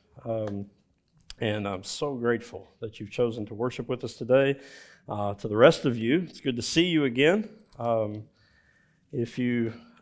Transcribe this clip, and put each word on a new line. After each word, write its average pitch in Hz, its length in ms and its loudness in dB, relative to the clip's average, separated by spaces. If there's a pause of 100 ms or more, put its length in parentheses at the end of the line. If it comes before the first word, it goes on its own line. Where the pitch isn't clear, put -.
(240)
Um, 107 440 -6 (720)
and 107 280 -2
I'm 98 160 -6
so 143 320 -6
grateful 117 540 -2 (120)
that 110 200 -12
you've 101 100 -12
chosen 117 360 -2
to 107 80 -14
worship 120 340 -4
with 127 160 -6
us 113 100 -10
today. 135 460 2 (480)
Uh, 104 240 -4
to 101 160 -8
the 104 80 0
rest 147 300 8
of 120 100 0
you, 131 320 0
it's - 120 -20
good 123 160 -2
to 117 60 -4
see - 220 2
you 160 200 2
again. 147 440 2 (300)
Um, 110 460 -2 (880)
if 117 260 -6
you, 120 340 -2 (300)